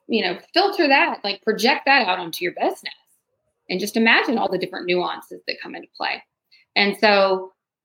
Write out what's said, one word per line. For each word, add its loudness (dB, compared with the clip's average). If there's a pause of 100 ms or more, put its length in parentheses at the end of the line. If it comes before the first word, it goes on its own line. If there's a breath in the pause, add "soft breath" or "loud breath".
you 0
know, -2 (160)
filter 2
that, 2
like, -6
project 0
that 4
out 0
onto -8
your -6
business -4 (760)
and -4
just -4
imagine 2
all -2
the -2
different -8
nuances -4
that -8
come -16
into -16
play. -6 (540 soft breath)
And 0
so 2 (320)